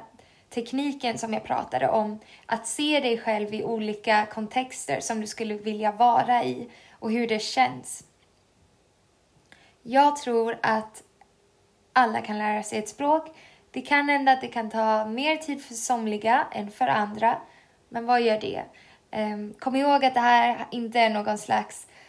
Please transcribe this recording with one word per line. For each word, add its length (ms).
tekniken 680
som 140
jag 120
pratade 440
om. 300
Att 200
se 340
dig 180
själv 360
i 100
olika 640
kontexter 720
som 200
du 60
skulle 280
vilja 380
vara 520
i 260
och 200
hur 160
det 140
känns. 600
Jag 340
tror 460
att 400
alla 280
kan 180
lära 240
sig 160
ett 100
språk, 480
det 60
kan 260
hända 240
att 80
det 80
kan 220
ta 360
mer 300
tid 280
för 100
somliga 800
än 180
för 160
andra, 540
men 180
vad 160
gör 180
det? 220
Ehm, 480
kom 180
ihåg 280
att 100
det 60
här 500
inte 300
är 100
någon 280
slags 480